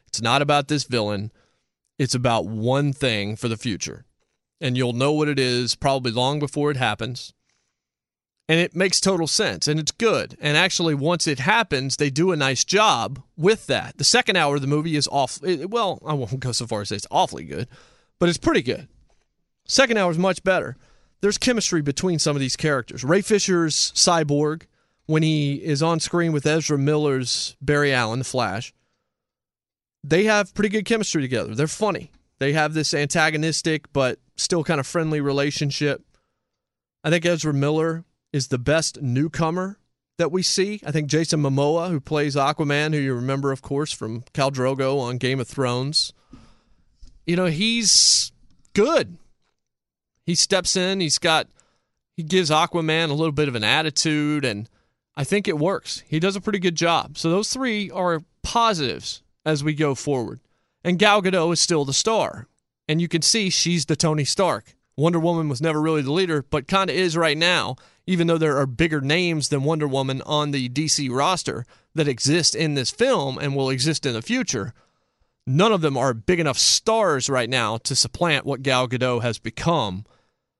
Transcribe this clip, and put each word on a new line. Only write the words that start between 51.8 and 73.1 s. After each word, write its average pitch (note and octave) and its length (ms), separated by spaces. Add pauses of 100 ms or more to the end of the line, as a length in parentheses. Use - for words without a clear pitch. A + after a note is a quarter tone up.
he E3 80
gives E3+ 260
Aquaman D#3+ 600
a C#3 40
little D#3+ 160
bit D3 160
of B2+ 80
an A2 80
attitude, D3+ 800
and A2 240 (480)
I C#3+ 60
think G3 240
it D#3+ 120
works. - 500
He D#3 100
does F#3+ 160
a G3 60
pretty G#3+ 180
good F3 160
job. D#3+ 420
So E3 140
those G3+ 200
three A3 420
are F3 320 (180)
positives E3 800 (220)
as D3+ 180
we D#3 120
go C#3+ 200
forward. B2+ 460 (420)
And F3+ 160
Gal G#3 240
Gadot F3 300
is D#3+ 80
still D3+ 240
the C3+ 80
star. F3 560 (400)
And D#3 120
you E3+ 60
can D#3+ 160
see G#3 260
she's E3+ 360
the D#3 100
Tony D#3 300
Stark. D3+ 500 (220)
Wonder E3 220
Woman E3 300
was B2+ 120
never D#3 200
really D#3 220
the C3 100
leader, E3 360
but D3+ 200
kinda F#3+ 240
is E3+ 240
right D#3+ 200
now, D#3 400 (300)
even E3+ 200
though E3 120
there D3+ 200
are C#3 80
bigger D3+ 340
names D#3 480
than C#3 160
Wonder D3+ 240
Woman C3+ 340
on D3 280
the C3 180
D D3 200
C C#3 200
roster C#3 580 (280)
that D3 140
exist C#3 460
in D3+ 200
this B2+ 160
film G3+ 480